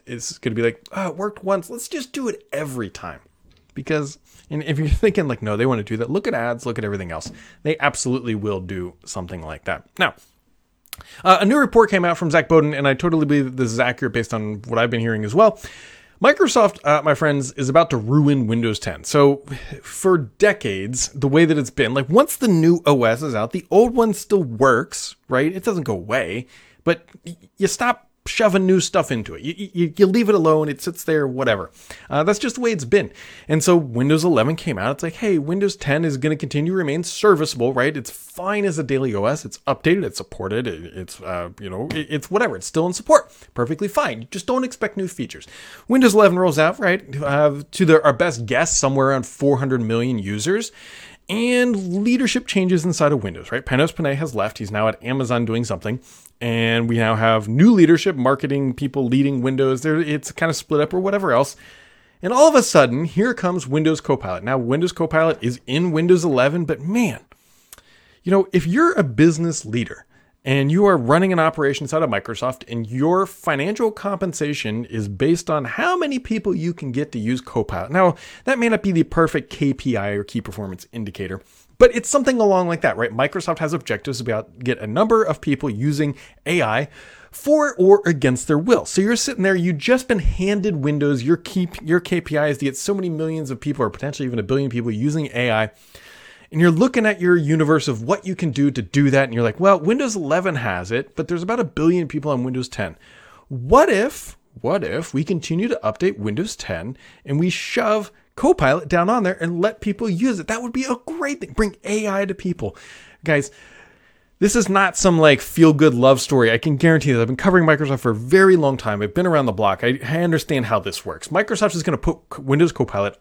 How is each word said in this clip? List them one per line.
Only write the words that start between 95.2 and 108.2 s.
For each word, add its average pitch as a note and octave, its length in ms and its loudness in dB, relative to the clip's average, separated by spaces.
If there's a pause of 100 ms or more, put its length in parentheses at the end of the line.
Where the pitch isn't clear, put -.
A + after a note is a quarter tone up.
A A#2+ 160 0
I. A2 200 0 (800)
And D#3 100 -2
you're F3 100 8
looking A3+ 340 2
at G#3 160 0
your F3+ 160 4
universe D#3 520 2
of A2+ 140 -4
what C#3+ 240 -2
you F#3 80 -6
can E3 180 -2
do C#3 180 2
to B2 100 -6
do C#3 300 2
that, C#3 140 4
and A#2 100 -6
you're A#2 80 0
like, A2+ 180 -2
"Well, F#3+ 180 4
Windows A3 380 0
eleven E3+ 380 0
has G2 360 -4
it, B2+ 240 -4
but D#3+ 140 -6
there's E3 140 -4
about A3+ 180 -4
a G#3 40 0
billion E3 440 0
people D3 220 -6
on B2 120 -2
Windows B2+ 260 -6
ten." E2+ 280 -8 (520)
What D#3 420 4
if, - 480 -4 (220)
what F3 220 -2
if B2 300 -6
we C#3+ 120 -2
continue F3+ 440 -2
to - 160 -4
update A2 340 -2
Windows G#2+ 380 -6
ten E3 400 -8 (280)
and C#3 140 -4
we F3+ 120 0
shove G#3+ 600 -2 (240)